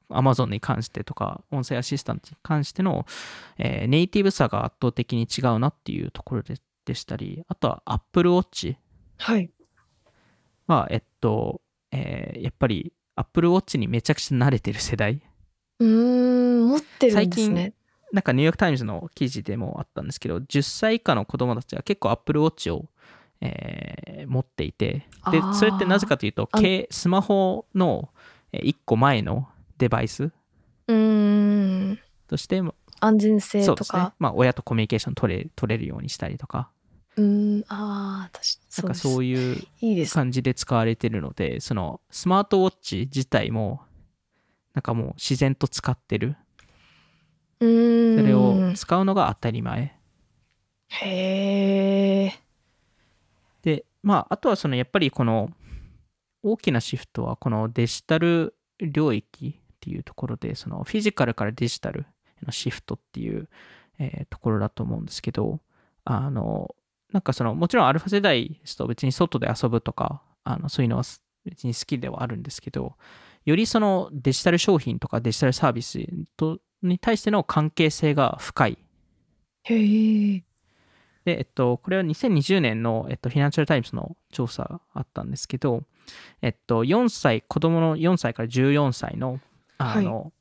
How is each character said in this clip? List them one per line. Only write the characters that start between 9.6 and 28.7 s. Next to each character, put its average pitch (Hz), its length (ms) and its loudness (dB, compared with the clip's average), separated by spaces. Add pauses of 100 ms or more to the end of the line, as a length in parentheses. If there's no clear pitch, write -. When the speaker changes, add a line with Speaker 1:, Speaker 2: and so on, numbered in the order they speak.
Speaker 1:
ま 151 160 4
あ、 - 80 -4
え 110 60 -2
っ - 60 -4 (160)
と、 110 420 0 (300)
え - 460 -8
ー、 - 40 -10
や - 100 -6
っ - 80 -20
ぱ 131 80 2
り 113 260 -2 (220)
Apple 170 340 0
Watch 180 300 2
に 113 80 -2
め 117 160 0
ち - 80 0
ゃ 147 40 4
く - 40 -10
ち - 160 -2
ゃ - 20 2
慣 131 140 4
れ 120 80 2
て - 120 -4
る 104 80 -6
世 - 160 -4
代。 107 240 0 (600)
Speaker 2:
う 233 40 4
ー 226 40 6
ん、 247 840 4
持 285 80 4
っ 311 40 0
て - 260 2
る 214 60 6
ん 202 160 4
で 175 60 -2
す 214 140 2
ね。 175 60 2
Speaker 1:
最 175 80 0
近、 196 100 -6 (400)
な 202 60 4
ん - 20 0
か 127 120 0
ニ 127 60 4
ュ - 20 4
ー 151 40 4
ヨ 160 40 6
ー - 20 2
ク - 80 -4
タ 196 80 4
イ 160 40 4
ム 135 60 2
ズ 120 80 -4
の 104 300 -6
記 - 140 -2
事 107 120 -6
で 104 160 -6
も 110 220 -6
あ - 20 -8
っ - 100 -10
た - 120 -8
ん - 20 -8
で 135 60 -8
す - 80 -10
け - 100 -8
ど、 85 120 -4
十 139 200 0
歳 220 360 0
以 - 20 -2
下 147 160 2
の 104 100 -2
子 131 140 -6
供 123 160 0
た 123 80 -8
ち - 120 -12
は - 60 -8
結 - 200 -4
構 98 100 2
Apple 151 300 0
Watch - 340 0
を、 160 100 -8 (560)
え - 840 -10
ー、 - 20 -14
持 127 140 -2
っ - 40 -6
て - 180 -8
い 76 80 -4
て、 - 360 -4 (240)
で、 160 80 4
Speaker 2:
あ 190 120 -2
ー。 - 20 0
Speaker 1:
そ 208 120 4
れ 214 80 4
っ 196 40 -2
て 196 80 0
な 190 140 4
ぜ 202 80 -2
か 139 100 2
と - 80 -4
い - 40 0
う - 20 -4
と、 - 200 -4
Speaker 2:
あ 208 60 0
の、 220 60 6
Speaker 1:
け-、 190 280 2
ス - 180 -2
マ 190 120 4
ホ 196 520 0
の、 165 360 0 (420)
え - 80 -6
ー、 - 60 -6
一 143 200 0